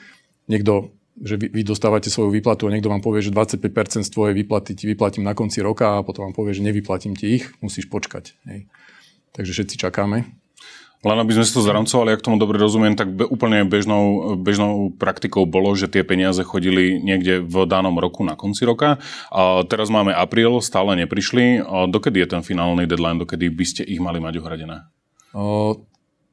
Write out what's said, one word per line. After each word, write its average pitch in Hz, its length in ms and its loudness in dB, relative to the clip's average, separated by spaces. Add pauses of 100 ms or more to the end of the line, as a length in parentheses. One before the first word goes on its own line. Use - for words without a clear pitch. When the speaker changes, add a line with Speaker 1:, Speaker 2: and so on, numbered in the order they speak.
(520)
Speaker 1:
niekto, 104 400 0 (240)
že 101 240 -6
vy, 110 80 -4
vy 107 160 -4
dostávate 104 480 0
svoju 107 160 0
výplatu 107 400 0
a 101 80 0
niekto 107 160 0
vám 98 80 0
povie, 107 240 0
že 104 80 -2
dvadsaťpäť 101 400 0
percent 107 320 -2
z - 80 -8
tvojej 104 240 0
výplaty 101 400 -4
ti - 80 -16
vyplatím 104 400 -2
na 101 80 -2
konci 104 320 -4
roka 104 320 0
a 101 80 -2
potom 98 240 -10
vám 92 80 -12
povie, 104 160 -4
že 98 80 -4
nevyplatím 101 560 -4
ti 110 240 0
ich, - 240 -16
musíš 98 240 -8
počkať. - 480 -10 (160)
Hej. 101 160 -16 (640)
Takže 92 240 -8
všetci - 240 -6
čakáme. 101 480 -2 (800)
Speaker 2:
Len 107 160 2
aby 110 80 2
sme 110 160 4
si - 80 0
to 120 80 4
zramcovali, 110 480 2
ak 110 80 2
tomu 113 160 2
dobre 104 240 2
rozumiem, 107 400 4
tak 95 160 -2
be-, 110 160 0
úplne 110 320 2
bežnou, 101 720 2
bežnou 101 560 0
praktikou 95 560 0
bolo, 95 240 2
že 95 160 0
tie 92 160 2
peniaze 92 400 2
chodili 92 560 2
niekde 92 400 2
v 90 240 0
danom 92 320 2
roku 90 320 -2
na 78 80 -4
konci 101 320 -2
roka. 135 320 2 (320)
A 92 320 4
teraz 107 240 -2
máme 104 240 2
apríl, 113 480 2
stále 98 400 0
neprišli. 120 640 2
A 92 240 0
dokedy 92 400 2
je - 0 -
ten 87 160 -4
finálny 87 480 0
deadline, 85 320 -2
dokedy 85 240 -4
by 85 160 -2
ste - 240 -6
ich 87 160 -4
mali 85 160 -4
mať 80 240 -8
uhradené? 80 400 -12 (480)
Speaker 1:
O, 104 480 -2 (540)